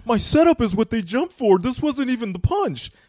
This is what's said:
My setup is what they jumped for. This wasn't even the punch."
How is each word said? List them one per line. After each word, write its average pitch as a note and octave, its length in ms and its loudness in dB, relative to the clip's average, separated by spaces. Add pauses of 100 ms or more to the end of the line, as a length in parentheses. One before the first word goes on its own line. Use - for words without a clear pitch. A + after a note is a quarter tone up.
My A3+ 140 0
setup D#4+ 420 4
is G3 140 0
what G#3+ 160 0
they A3+ 100 -2
jumped A#3+ 320 -4
for. G3+ 240 4
This B3 240 -4
wasn't C4+ 300 -2
even A3+ 220 -4
the F3+ 60 -8
punch." A3 520 -2 (180)